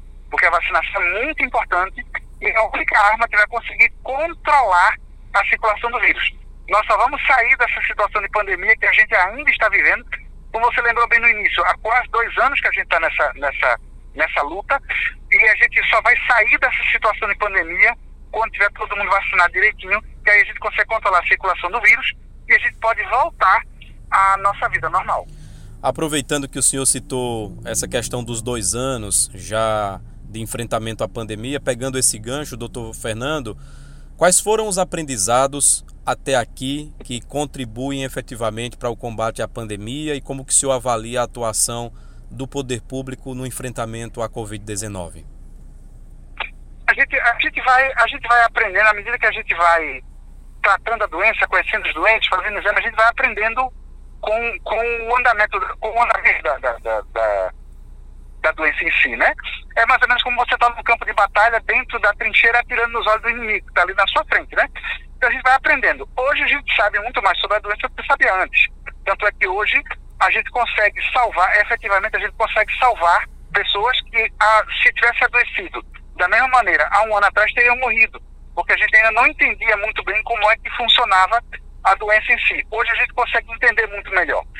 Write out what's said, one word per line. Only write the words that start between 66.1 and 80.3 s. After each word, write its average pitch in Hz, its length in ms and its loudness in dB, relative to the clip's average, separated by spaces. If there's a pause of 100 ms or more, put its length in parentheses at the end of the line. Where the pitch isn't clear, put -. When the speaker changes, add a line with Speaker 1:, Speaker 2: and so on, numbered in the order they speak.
Speaker 1:
Hoje 285 260 0
a 269 40 0
gente 277 280 0
sabe 214 240 2
muito 233 220 -4
mais 190 180 0
sobre 202 180 -2
a - 20 0
doença 208 280 -6
do - 80 -10
que - 120 -10
sabia 254 340 2
antes. - 260 2 (380)
Tanto 196 220 -2
é 202 40 2
que - 160 -2
hoje 208 340 0 (440)
a 185 60 4
gente 220 200 -2
consegue 220 500 0 (100)
salvar, 190 500 2
efetivamente 214 540 -2
a 196 40 0
gente 202 140 -6
consegue 214 440 -2
salvar 190 500 2 (260)
pessoas 202 480 0
que, 226 380 -2
ah, 214 240 6 (180)
se - 120 6
tivesse 233 300 2
adoecido - 600 -2 (300)
da 180 120 2
mesma 226 200 4
maneira 175 440 4
há 202 120 6
um 220 120 0
ano 202 120 4
atrás, 208 260 2
teriam 240 240 4
morrido, 226 440 0 (340)
porque 175 180 0
a 180 40 0
gente - 180 2
ainda 220 160 6
não 233 160 4
entendia 226 500 0
muito 214 260 -6
bem 202 200 -2
como 214 260 0